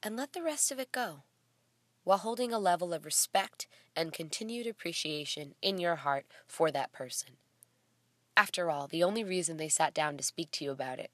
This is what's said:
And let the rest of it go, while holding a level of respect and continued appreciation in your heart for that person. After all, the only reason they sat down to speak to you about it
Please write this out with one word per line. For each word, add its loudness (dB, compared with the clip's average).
And -8
let -6
the -6
rest 0
of -6
it -4
go, -4
while 6
holding -2
a 0
level 4
of -4
respect 0
and 0
continued -6
appreciation -6
in 4
your 2
heart 0
for 4
that 0
person. -6
After 2
all, -2
the 2
only 4
reason -2
they -6
sat 2
down 0
to -8
speak -4
to -4
you -2
about -6
it -10